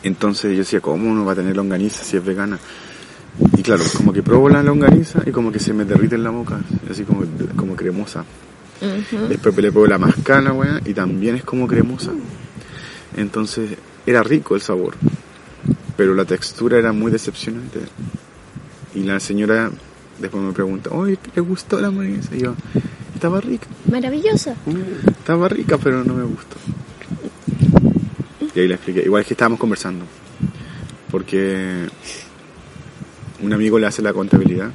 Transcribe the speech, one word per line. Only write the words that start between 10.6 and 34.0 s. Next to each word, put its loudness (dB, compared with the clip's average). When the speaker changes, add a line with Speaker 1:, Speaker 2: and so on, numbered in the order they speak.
Speaker 1:
y -4
también -2
es -8
como -2
cremosa. 0
Entonces -4
era 4
rico 2
el -2
sabor, -2
pero 4
la 2
textura 0
era 2
muy 0
decepcionante. -6
Y -4
la 0
señora 0
después -6
me -2
pregunta, -4
"Oye, 0
¿te -6
gustó -2
la 0
hamburguesa?". -4
Y -6
yo, -4
"Estaba 0
rica". -6
Speaker 2:
Maravillosa. 0
Speaker 1:
"Estaba 2
rica, 2
pero 0
no 0
me -2
gustó". -8
Y 0
ahí 4
le 0
expliqué. -2
Igual 4
es -4
que -4
estábamos 0
conversando, -4
porque -2
un -2
amigo 4
le 4
hace -2